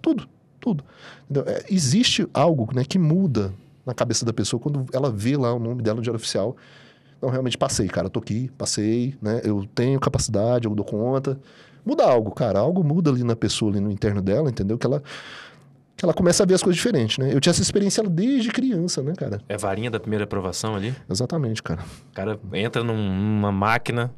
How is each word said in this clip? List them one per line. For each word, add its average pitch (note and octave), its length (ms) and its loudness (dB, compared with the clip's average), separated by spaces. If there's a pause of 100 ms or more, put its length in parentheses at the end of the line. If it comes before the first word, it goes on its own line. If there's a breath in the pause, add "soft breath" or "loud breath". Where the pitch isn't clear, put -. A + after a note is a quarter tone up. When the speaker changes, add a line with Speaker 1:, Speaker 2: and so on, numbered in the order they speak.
Speaker 1:
Tudo, C#4+ 260 0 (300)
tudo. F3 280 -2 (440 loud breath)
Entendeu? C#3+ 240 0
É, - 160 -6
existe F#3 640 2
algo, C#3 400 4
né, B2 120 0
que - 120 0
muda D3+ 560 2 (320)
na B2 80 -6
cabeça A#2+ 320 -2
da A#2 60 2
pessoa A2+ 280 -2
quando C3+ 340 -2
ela C3 180 0
vê A2 240 0
lá B2 180 2
o B2 60 -2
nome A#2 220 -4
dela A2 160 0
no B2 40 -4
Diário A#2 160 -2
Oficial. A2 380 -2 (680 loud breath)
"Não, C3 80 0
realmente B2+ 280 -2
passei, B2 300 0
cara, F2 200 -2
eu F#2 40 -4
tô A#2 80 -2
aqui, A#2+ 380 -4
passei, A#2 640 -2
né? G#2+ 220 -2
Eu G#2 300 0
tenho C3+ 260 2
capacidade, A#2 680 0
eu G#2+ 80 -2
dou G#2 100 -2
conta." C3 540 -2 (460 loud breath)
Muda C4+ 180 0
algo, A#2+ 280 4
cara. G2+ 280 0
Algo F3 240 2
muda D#3 260 4
ali B2 140 2
na A#2 120 2
pessoa, G#2+ 360 0
ali G2+ 80 0
no G#2 100 0
interno G2+ 320 0
dela, A#2 280 2
entendeu? G#2+ 280 -2
Que - 80 -4
ela, C#3 160 0 (960 loud breath)
que - 80 -4
ela D#3+ 80 4
começa F3 300 4
a - 20 6
ver F#3 80 6
as F3+ 100 4
coisas F3+ 140 2
diferentes, C#3 400 0
né? C3+ 160 0
Eu C#3+ 80 4
tinha F3 100 4
essa E3 100 2
experiência G3 420 2
desde A3 480 2
criança, F3+ 520 0
né, D3+ 120 -2
cara? G2+ 340 -4
Speaker 2:
É G2+ 80 -4
varinha G#2 340 -2
da A2+ 80 -2
primeira G#2+ 240 -2
aprovação G2+ 520 -4
ali? G#2+ 200 -4 (140)
Speaker 1:
Exatamente, A#2+ 520 -2
cara. F2+ 200 -6 (280 loud breath)
Speaker 2:
O - 40 -20
cara G#2 260 -6 (140)
entra A#2 300 -2
num, A#2 120 -2
numa G#2 560 0
máquina. A#2 680 0